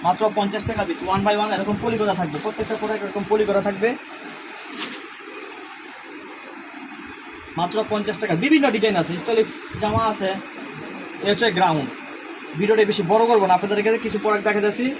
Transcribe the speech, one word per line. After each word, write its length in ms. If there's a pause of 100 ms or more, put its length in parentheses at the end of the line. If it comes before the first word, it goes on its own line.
মাত্র 320
পঞ্চাশ 280
টাকা 200
পিস। 140 (100)
one 180
by 100
one 160
এরকম 300
পলি 160
করা 160
থাকবে, 300
প্রত্যেকটা 320
প্রোডাক্ট 280
এরকম 260
পলি 160
করা 160
থাকবে। 340 (3500)
মাত্র 320
পঞ্চাশ 280
টাকা। 180
বিভিন্ন 360
ডিজাইন 240
আছে, 220
স্টাইলিশ 300 (340)
জামা 240
আছে। 280 (920)
এই 80
হচ্ছে 200
গ্রাউন্ড। 340 (720)
ভিডিওটা 280
বেশি 220
বড় 180
করবো 220
না, 60
আপনাদের 300
কাছে 140
কিছু 220
প্রোডাক্ট 280
দেখা 140
যাচ্ছি। 380